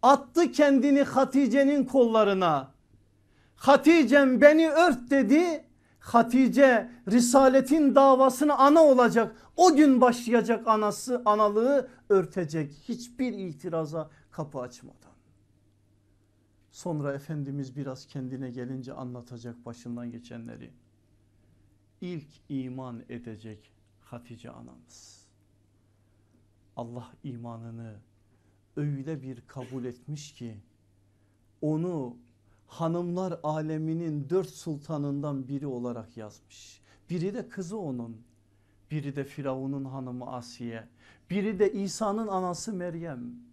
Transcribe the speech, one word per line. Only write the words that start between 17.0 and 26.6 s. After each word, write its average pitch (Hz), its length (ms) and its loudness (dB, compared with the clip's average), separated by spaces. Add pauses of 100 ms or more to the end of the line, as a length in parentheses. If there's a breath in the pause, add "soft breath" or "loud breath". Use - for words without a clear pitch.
Efendimiz 139 640 -10
biraz 135 300 -12
kendine 131 440 -12
gelince 127 420 -12
anlatacak 120 760 -16
başından 120 440 -14
geçenleri. 117 600 -18 (1300)
İlk 175 280 -14 (200)
iman 127 600 -12
edecek 110 640 -18 (280)
Hatice 120 500 -20
anamız. - 760 -20 (1500)